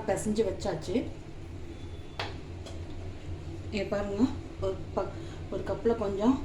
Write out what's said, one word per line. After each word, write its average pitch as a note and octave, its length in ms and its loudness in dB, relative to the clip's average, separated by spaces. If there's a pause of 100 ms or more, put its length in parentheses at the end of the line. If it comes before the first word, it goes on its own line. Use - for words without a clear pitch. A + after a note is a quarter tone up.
பிசைஞ்சு G#3 400 4
வச்சாச்சு. F3+ 480 0 (2750)
இங்க G3 120 2 (100)
பாருங்க, G3 300 2 (420)
ஒரு F#2+ 100 2 (200)
ப-, F#2+ 160 0 (420)
ஒரு G3 160 0
கப்பில் A3+ 340 4
கொஞ்சம் G3+ 400 6